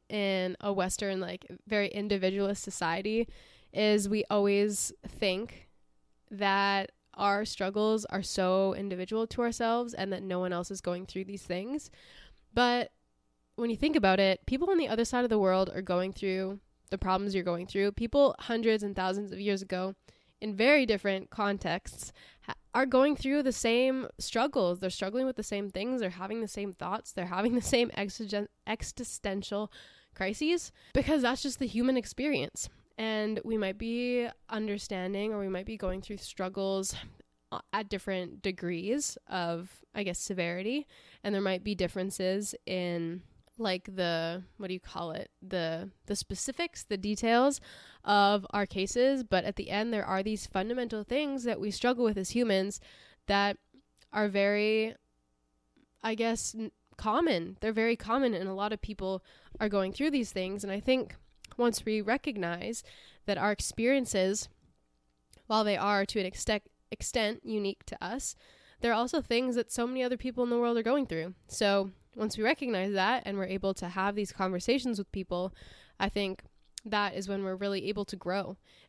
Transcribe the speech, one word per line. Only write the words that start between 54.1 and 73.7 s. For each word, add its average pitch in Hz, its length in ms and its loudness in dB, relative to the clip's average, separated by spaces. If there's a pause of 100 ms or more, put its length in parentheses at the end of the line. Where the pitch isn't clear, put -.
are 208 160 2
very, 208 640 2 (1080)
I 226 120 0
guess, 226 400 0
n-, 220 180 -6 (260)
common. 214 640 2
They're 220 120 0
very 226 240 2
common, 233 380 2
and 185 120 -2
a 190 80 -4
lot 208 200 -2
of 208 80 -8
people 190 420 -4 (340)
are 214 120 0
going 196 240 2
through 302 160 0
these 262 220 0
things. 196 320 -4
And 202 80 -4
I 202 80 -4
think 254 360 2 (400)
once 240 280 2
we 214 160 0
recognize 208 840 -2 (440)
that 202 100 0
our 208 160 2
experiences, 214 960 2 (960)
while 220 180 4
they 208 120 2
are 202 300 2
to - 140 -2
an 185 40 2
exte-, 202 380 -2 (280)
extent 220 540 -2
unique 208 400 -2
to - 180 -12
us, 226 320 -6 (460)
they're 233 140 2
also 247 260 2
things 240 360 0
that 240 140 -2
so 240 160 0
many 254 160 -2
other 247 140 0
people 247 260 -2
in 240 60 0
the 240 100 2
world 233 200 2
are 226 40 0
going 262 240 2
through. 165 280 -6 (140)
So 196 420 2 (260)
once 214 220 -4
we 214 60 0
recognize 226 480 0
that 202 340 2
and 196 100 -4
we're 190 80 -2
able 190 300 -2